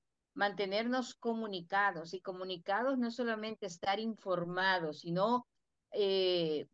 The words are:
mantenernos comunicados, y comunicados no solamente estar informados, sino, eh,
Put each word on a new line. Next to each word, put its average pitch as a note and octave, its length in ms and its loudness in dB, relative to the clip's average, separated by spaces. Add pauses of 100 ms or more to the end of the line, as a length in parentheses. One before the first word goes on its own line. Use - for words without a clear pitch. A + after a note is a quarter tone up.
(360)
mantenernos G3+ 800 0
comunicados, G3 1000 -2
y F#3 80 -8
comunicados G3 760 -2
no A#3 140 0
solamente A3 540 -4
estar G3 340 -2
informados, F3+ 1000 0
sino, G3+ 480 2 (440)
eh, F3+ 840 2